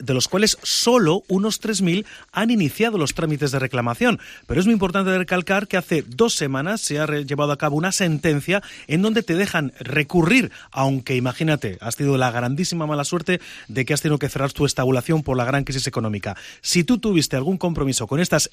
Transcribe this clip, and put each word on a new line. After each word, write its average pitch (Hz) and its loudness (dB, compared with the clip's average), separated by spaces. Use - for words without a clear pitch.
de 131 -2
los 127 2
cuales 208 2
solo 208 4
unos 202 0
tres 208 -2
mil 185 2
han 220 0
iniciado 214 2
los 147 0
trámites 147 0
de 135 0
reclamación. 127 0
Pero 127 0
es 185 2
muy 233 6
importante 190 2
recalcar 185 0
que - -2
hace 170 0
dos 127 0
semanas 151 -2
se 147 -4
ha 151 0
re-, 147 -4
llevado 147 0
a 139 -2
cabo 147 0
una 180 0
sentencia 160 0
en 165 2
donde 220 2
te 170 0
dejan 170 0
recurrir, 156 2
aunque, 135 0
imagínate, 123 -2
has 113 -8
tenido 139 0
la 127 2
grandísima 143 -2
mala 147 -2
suerte 180 -2
de 127 -2
que 151 0
has 143 0
tenido 151 2
que 143 -2
cerrar 135 -2
tu 143 2
estabulación 131 2
por 131 -2
la 123 0
gran 139 0
crisis 131 -4
económica. 107 -4
Si 170 2
tú 247 2
tuviste 170 0
algún 156 0
compromiso 143 -2
con 135 -2
estas 170 2